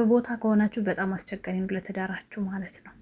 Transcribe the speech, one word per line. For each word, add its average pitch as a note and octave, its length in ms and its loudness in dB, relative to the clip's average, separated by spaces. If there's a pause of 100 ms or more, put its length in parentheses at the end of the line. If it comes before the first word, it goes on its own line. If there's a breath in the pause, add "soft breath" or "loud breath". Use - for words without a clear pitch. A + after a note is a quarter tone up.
ቦታ A#3+ 280 6
ከሆናችሁ G#3+ 480 4
በጣም F#3+ 280 0
አስቸጋሪ F#3 460 -6
ነው F#3+ 140 -2
ለትዳራችሁ F#3+ 720 -6
ማለት F#3+ 340 -6
ነው። - 260 -20